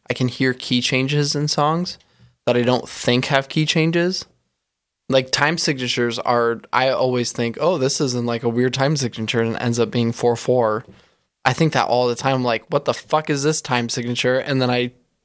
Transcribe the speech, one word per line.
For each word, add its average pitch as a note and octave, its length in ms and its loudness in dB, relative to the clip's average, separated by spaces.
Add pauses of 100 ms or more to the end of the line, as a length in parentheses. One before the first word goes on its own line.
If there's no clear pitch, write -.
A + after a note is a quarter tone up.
(100)
I B2 40 0
can B2+ 140 0
hear B2+ 240 0
key B2 300 -2
changes C#3+ 520 0
in D3 140 -2
songs D#3+ 500 -2 (480)
that B2 100 2
I B2 60 2
don't A#2+ 260 0
think - 380 0
have C3+ 220 0
key D#3 160 0
changes. E3+ 640 0 (840)
Like, C3+ 220 2
time D3+ 280 2
signatures B2 600 -2
are, A#2 420 2 (120)
I C3 180 2
always B2+ 420 0
think, A#2 280 -4
"Oh, E3 180 2
this C3 220 0
is C3 140 0
in, A#2+ 120 -2
like, A#2 160 -2
a A#2+ 60 0
weird B2 260 2
time C#3 220 2
signature," A#2 460 -2
and A2+ 140 0
it - 60 -6
ends A#2+ 160 0
up A2 120 2
being A#2 220 0
four A#2+ 240 0
four. A#2 480 0 (600)
I B2+ 80 4
think D#3+ 220 2
that B2 140 2
all B2 200 2
the A#2+ 60 0
time, C3 300 0
like, A#2 260 -2
"What C#3+ 140 -2
the B2 100 0
fuck - 360 -2
is C#3 120 0
this D#3 180 0
time A#2+ 280 -2
signature?" B2 500 -2
And C3 240 -2
then B2 80 0
I B2 220 0 (320)